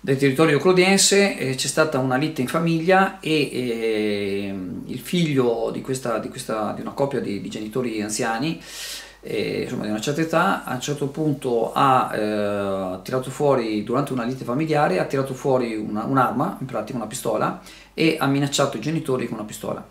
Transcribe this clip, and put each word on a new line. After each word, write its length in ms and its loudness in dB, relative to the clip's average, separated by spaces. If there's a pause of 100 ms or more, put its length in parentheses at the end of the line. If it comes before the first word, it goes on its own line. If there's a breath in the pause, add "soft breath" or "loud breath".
del 160 2
territorio 420 4
clodiense, 760 4
eh, 180 -2
c'è 120 -4
stata 320 2
una 180 2
lite 240 0
in 80 0
famiglia 720 4
e, 300 0 (960)
ehm, 380 -8
il 120 -8
figlio 720 2
di 120 -6
questa, 360 -2
di 120 -6
questa, 420 -4
di 80 -8
una 120 -10
coppia 280 0
di, 220 -4
di 80 -8
genitori 500 -4
anziani, 580 -2 (680 loud breath)
eh, 400 -2
insomma, 200 -6
di 60 -4
una 100 -4
certa 220 -2
età, 420 0
a 100 -4
un 60 -4
certo 280 -4
punto 680 0
ha, 380 4
eh, 920 -2
tirato 280 -2
fuori, 540 2
durante 300 0
una 100 -2
lite 200 -4
familiare, 540 2
ha 60 2
tirato 300 -2
fuori 420 0
una, 280 -4
un'arma, 540 2
in 80 -8
pratica 300 -6
una 100 -6
pistola, 540 -2 (340 loud breath)
e 240 4
ha 80 0
minacciato 520 2
i 20 -8
genitori 480 -2
con 80 -6
una 100 -6
pistola. 440 -8